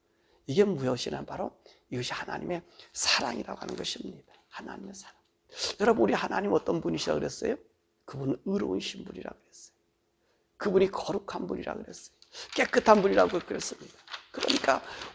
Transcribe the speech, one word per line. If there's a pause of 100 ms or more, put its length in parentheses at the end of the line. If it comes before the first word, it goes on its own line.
(480)
이게
무엇이냐?
바로 (380)
이것이
하나님의 (320)
사랑이라고
하는
것입니다. (160)
하나님의
사랑. (640)
여러분,
우리
하나님
어떤
분이시라고
그랬어요? (500)
그분은
의로운
신분이라고
그랬어요. (840)
그분이
거룩한
분이라고
그랬어요. (400)
깨끗한
분이라고
그랬습니다. (380)
그러니까 (340)